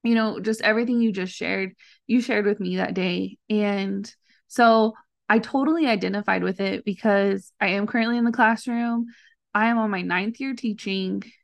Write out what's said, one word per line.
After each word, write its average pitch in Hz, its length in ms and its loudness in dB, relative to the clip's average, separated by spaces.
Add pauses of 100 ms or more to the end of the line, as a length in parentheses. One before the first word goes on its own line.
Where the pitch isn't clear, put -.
you 233 140 2
know, 220 240 0
just 220 220 -2
everything 233 380 2
you 226 120 2
just 185 220 -6
shared, 190 420 -4 (320)
you 240 120 4
shared 214 240 0
with 208 160 2
me 180 180 -2
that 185 160 -2
day. 185 440 -2 (100)
And 202 640 -2 (360)
so 226 460 6 (340)
I 220 100 4
totally 285 480 0
identified 196 560 0
with 185 180 -4
it 196 240 -4
because 196 760 0
I 196 100 0
am 202 180 -2
currently 233 320 -2
in 233 60 0
the 233 80 0
classroom. 233 760 0 (480)
I 220 140 2
am 233 100 2
on 220 120 0
my 185 120 -4
ninth 180 380 -4
year 269 140 -6
teaching 196 680 -4 (220)